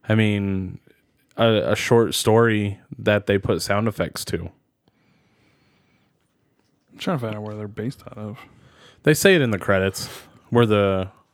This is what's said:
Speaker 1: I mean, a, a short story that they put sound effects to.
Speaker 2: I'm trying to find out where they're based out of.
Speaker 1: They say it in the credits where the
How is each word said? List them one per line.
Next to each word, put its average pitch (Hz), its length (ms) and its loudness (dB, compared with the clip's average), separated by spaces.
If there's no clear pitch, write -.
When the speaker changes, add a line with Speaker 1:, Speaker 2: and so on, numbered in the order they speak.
Speaker 1:
I 107 60 2
mean, 98 640 -2
a, 110 360 2
a 107 40 2
short 117 380 2
story 110 680 2
that 104 280 0
they 101 140 2
put 98 240 -2
sound 104 240 0
effects - 380 -6
to. 87 240 -8
Speaker 2:
I'm - 60 -20
trying 185 180 -4
to 123 80 -6
find 107 100 -6
out 107 60 -10
where 107 140 -10
they're 107 120 -10
based 110 360 -10
out - 140 -20
of. 107 200 -12
Speaker 1:
They 151 120 4
say 196 200 6
it 160 60 4
in 120 100 0
the 98 80 -2
credits 95 480 0
where 120 160 4
the 98 420 2